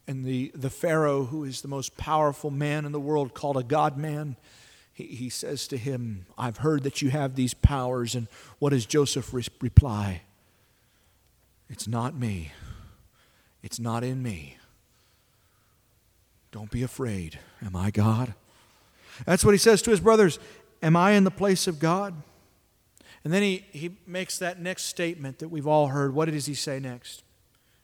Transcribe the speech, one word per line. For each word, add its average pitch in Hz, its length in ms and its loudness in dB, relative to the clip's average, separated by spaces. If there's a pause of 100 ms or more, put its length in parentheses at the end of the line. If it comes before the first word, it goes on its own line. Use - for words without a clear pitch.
and 131 180 -6
the, 131 300 -2
the 131 160 -4
Pharaoh, 151 540 2
who 151 180 -6
is 131 180 -8
the 143 60 -12
most 139 300 -8
powerful 151 520 0
man 147 340 -2
in 147 80 -8
the 147 80 -6
world, 143 360 -2
called 143 220 -2
a 131 60 0
God 147 320 2
man, 147 420 -6 (540)
he, - 140 -16
he 127 240 -10
says - 380 -8
to 139 100 -6
him, 117 480 -6 (100)
"I've 117 220 -4
heard 151 240 2
that 139 220 -4
you 131 80 2
have 139 240 -2
these 127 180 0
powers." 127 640 2
And 117 120 -4 (300)
what 147 140 0
does 123 160 2
Joseph 139 480 2
re-, 120 100 -4 (160)
reply? 104 600 -2 (1500)
"It's - 180 -12
not 120 280 -4
me. 98 380 -4 (1080)
It's - 180 -12
not 117 240 -4
in 127 200 -4
me. 82 340 -8 (1900)
Don't 107 200 -14
be 120 100 -2
afraid. 110 560 -4 (260)
Am 92 120 -6
I 95 160 0
God?" 113 420 2 (960)
That's 185 180 4
what 214 80 8
he 196 60 6
says 220 240 6
to 233 80 0
his 202 80 6
brothers. 208 400 6 (420)
"Am 165 140 6
I 180 160 6
in 202 120 8
the 190 60 6
place 190 380 2
of 170 100 -2
God?" 175 380 0 (1080)
And 151 100 -2
then 202 100 4
he, 190 280 0
he 170 340 -10
makes 185 340 -6
that 180 220 -6
next 180 220 -6
statement 165 560 -6
that 160 100 -10
we've 151 180 -6
all 151 200 6
heard. 139 260 0
What 160 160 2
does 147 160 -2
he 147 80 -6
say 135 260 -6
next? 123 440 -12 (600)